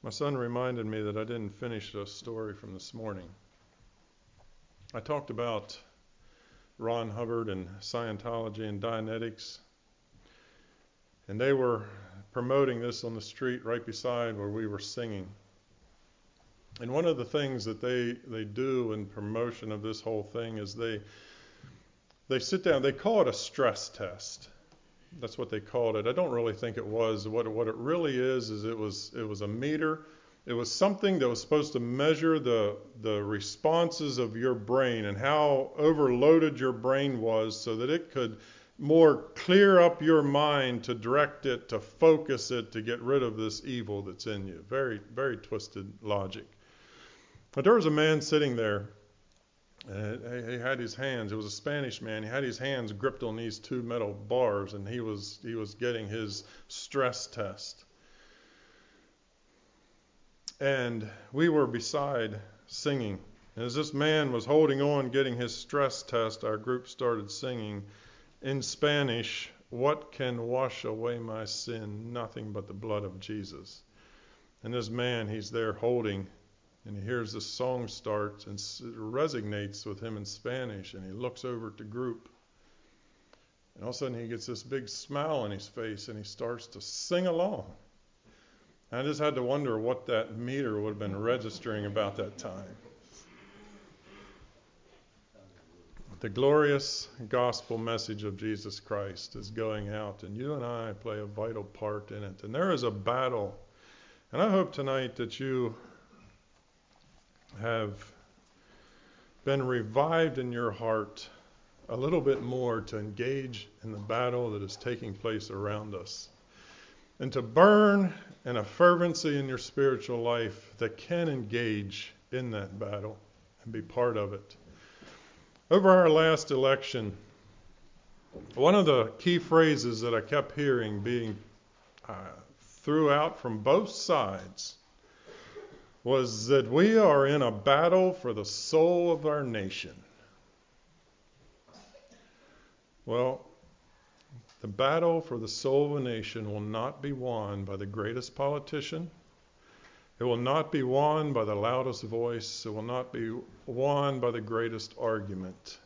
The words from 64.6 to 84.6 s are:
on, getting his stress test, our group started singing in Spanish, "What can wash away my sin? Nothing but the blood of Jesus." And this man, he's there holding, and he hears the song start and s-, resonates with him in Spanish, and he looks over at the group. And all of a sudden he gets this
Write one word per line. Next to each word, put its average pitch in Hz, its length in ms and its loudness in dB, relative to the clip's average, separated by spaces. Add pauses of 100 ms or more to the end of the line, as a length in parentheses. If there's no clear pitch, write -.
on, 139 300 2
getting 131 260 2
his 120 180 -4
stress 139 480 -2
test, 113 420 -2
our 110 120 0
group 123 320 -4
started 113 420 -2
singing 107 520 -6 (580)
in 135 220 -2
Spanish, 135 880 0 (180)
"What 139 440 -2
can 120 340 -4
wash 127 400 -2
away 117 320 -4
my 110 260 -8
sin? 110 680 -8
Nothing 110 400 -8
but 98 160 -8
the 98 60 -12
blood 104 300 -4
of 95 160 -10
Jesus." 95 640 -12 (800)
And 117 100 -8
this 117 160 -2
man, 120 400 -2
he's 107 220 -6
there 113 220 -2
holding, 107 540 0 (600)
and 104 80 -12
he 101 80 -8
hears 113 300 -4
the 110 80 -8
song 127 480 -4
start 104 580 -6
and 104 120 -10
s-, - 260 -12
resonates 110 1000 -4
with 101 120 -8
him 110 200 -8
in 98 80 -10
Spanish, 120 640 -8
and 95 120 -14
he 95 80 -12
looks 123 340 -8
over 117 220 -6
at 101 100 -14
the 110 60 -12
group. 117 440 -8 (1500)
And 92 100 -16
all 120 60 -6
of 123 60 -10
a - 20 -12
sudden 127 220 -6
he 117 80 -10
gets 113 160 -8
this 120 180 -10